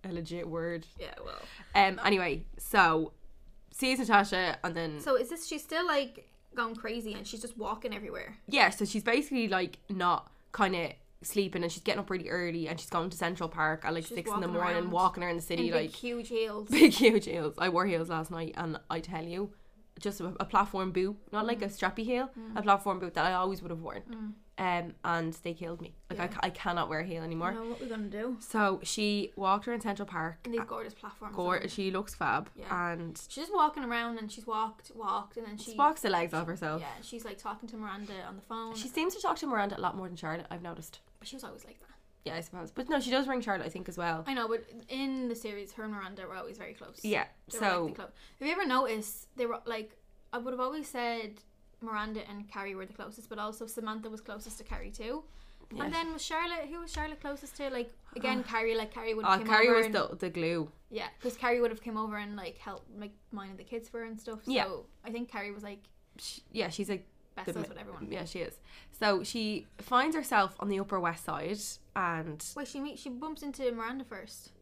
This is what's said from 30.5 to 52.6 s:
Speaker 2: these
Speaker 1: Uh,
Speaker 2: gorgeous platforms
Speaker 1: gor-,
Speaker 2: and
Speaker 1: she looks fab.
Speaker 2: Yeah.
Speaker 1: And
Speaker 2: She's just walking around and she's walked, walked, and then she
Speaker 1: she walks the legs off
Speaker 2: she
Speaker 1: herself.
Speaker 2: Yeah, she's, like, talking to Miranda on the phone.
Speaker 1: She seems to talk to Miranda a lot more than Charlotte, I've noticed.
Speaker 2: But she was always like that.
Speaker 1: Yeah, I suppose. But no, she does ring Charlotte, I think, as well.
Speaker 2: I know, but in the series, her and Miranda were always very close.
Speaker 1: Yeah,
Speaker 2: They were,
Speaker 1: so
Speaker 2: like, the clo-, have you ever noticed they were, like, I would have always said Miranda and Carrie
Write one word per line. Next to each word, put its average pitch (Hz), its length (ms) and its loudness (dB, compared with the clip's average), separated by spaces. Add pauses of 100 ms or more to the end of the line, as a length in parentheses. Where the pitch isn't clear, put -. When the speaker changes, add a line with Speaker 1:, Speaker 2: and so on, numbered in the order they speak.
Speaker 2:
these 233 100 2
Speaker 1:
Uh, 220 40 -4
Speaker 2:
gorgeous 220 280 -6
platforms 202 420 -12
Speaker 1:
gor-, 180 220 4
Speaker 2:
and - 140 -2
Speaker 1:
she 190 200 2
looks 190 240 -2
fab. 147 400 2
Speaker 2:
Yeah. 180 380 -2
Speaker 1:
And 165 240 -6
Speaker 2:
She's - 280 -10
just 381 80 -4
walking 302 300 4
around 233 340 -2
and 214 140 -8
she's - 160 -12
walked, 220 480 -4
walked, 202 420 -4
and 226 80 -8
then 208 120 -10
she 226 140 -10
Speaker 1:
she 214 60 -6
walks 294 240 6
the 220 80 2
legs 170 240 4
off 165 140 0
Speaker 2:
she 170 40 -4
Speaker 1:
herself. 165 300 -2
Speaker 2:
Yeah, 143 220 -8
she's, 233 220 -12
like, 202 120 -10
talking 214 320 -8
to 233 80 -10
Miranda 202 460 -8
on 180 140 -12
the 202 60 -14
phone. 226 320 -8
Speaker 1:
She 220 120 -8
seems 330 280 0
to 440 60 -8
talk 330 160 2
to 320 100 -4
Miranda 208 300 2
a - 40 -4
lot 180 160 0
more 185 100 -6
than 175 100 -10
Charlotte, 165 320 -4
I've 170 140 -8
noticed. 170 360 -12 (200)
Speaker 2:
But 208 80 -16
she - 80 -12
was 269 80 -12
always - 220 -14
like 220 140 -20
that. - 80 -20 (360)
Speaker 1:
Yeah, 151 120 -6
I 165 60 -4
suppose. 175 280 -10
But 247 180 -6
no, 302 120 4
she 254 100 -2
does 262 180 4
ring 262 140 0
Charlotte, 196 240 0
I 160 40 -4
think, 180 200 -8
as 175 80 -8
well. 165 300 0
Speaker 2:
I 269 80 -2
know, 233 120 0
but 226 160 -2 (260)
in 262 380 -2
the 233 80 -2
series, 208 380 -8
her 220 120 -10
and 214 80 -6
Miranda 190 340 -10
were 190 80 -10
always 185 240 -10
very - 160 -12
close. - 280 -18
Speaker 1:
Yeah, 208 220 2 (260)
Speaker 2:
They 226 60 -6
were, 220 80 0
Speaker 1:
so 180 200 4
Speaker 2:
like, 151 100 -4
the - 80 -12
clo-, - 80 -14 (280)
have 269 80 -2
you 311 60 2
ever 370 140 0
noticed 247 600 2 (100)
they 247 100 0
were, 233 180 -4
like, 220 320 -6 (340)
I 233 60 -6
would 247 160 -4
have 247 60 -4
always 277 280 -2
said 233 540 -4 (400)
Miranda 214 480 -4
and 202 180 -12
Carrie 196 280 -8